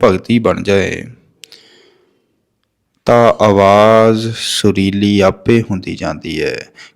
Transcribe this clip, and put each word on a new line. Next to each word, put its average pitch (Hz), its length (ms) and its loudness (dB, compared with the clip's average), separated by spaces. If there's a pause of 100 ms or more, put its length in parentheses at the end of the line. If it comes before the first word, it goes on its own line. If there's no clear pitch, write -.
ਭਗਤੀ 107 340 0
ਬਣ 95 240 -2
ਜਾਏ, 92 440 -4 (2000)
ਤਾਂ 120 400 2
ਆਵਾਜ਼ 110 920 4
ਸੁਰੀਲੀ 101 840 -2
ਆਪੇ 110 420 0
ਹੁੰਦੀ 95 340 -10
ਜਾਂਦੀ 78 460 -10
ਹੈ। 65 240 -8 (300)